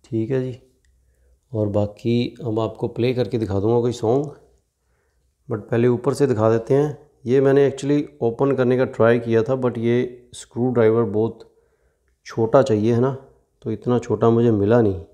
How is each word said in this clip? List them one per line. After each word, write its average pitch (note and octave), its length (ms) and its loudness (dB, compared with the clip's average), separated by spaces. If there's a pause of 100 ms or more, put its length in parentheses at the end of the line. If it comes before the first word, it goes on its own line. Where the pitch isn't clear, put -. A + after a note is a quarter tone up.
ठीक A2+ 260 -4
है C3 120 -2
जी, B2+ 160 -10 (920)
और G#2+ 160 -2
बाकी A#2 680 -2 (100)
अब A2 160 -4
आपको A2 280 -6
प्ले B2+ 260 -2
करके B2 240 -4
दिखा G2 220 -2
दूँगा A#2 200 0
कोई A#2+ 120 -2
सॉन्ग, B2+ 340 -2 (1200)
but A2+ 120 -6 (100)
पहले A#2+ 180 2
ऊपर B2 260 0
से C#3 120 0
दिखा A2 240 2
देते A2+ 240 0
हैं। C#3+ 240 0 (280)
ये B2+ 140 2
मैंने C#3 300 4
actually C#3+ 320 -2 (200)
ओपन C3 340 0
करने B2+ 200 2
का B2+ 80 0
ट्राई A#2+ 340 2
किया A2+ 240 0
था, C3 120 -2
but A#2+ 240 -4
ये A#2+ 560 -2
स्क्रू - 360 -6
ड्राइवर A#2 400 2
बहुत A2 400 -4 (760)
छोटा A#2 360 2
चाहिए, A2 320 0
है A#2 60 0
ना, C3 120 0 (500)
तो A2+ 100 -8
इतना A#2+ 260 -2
छोटा A2 320 0
मुझे A#2 200 4
मिला G#2+ 300 2
नहीं। F#2+ 200 0 (140)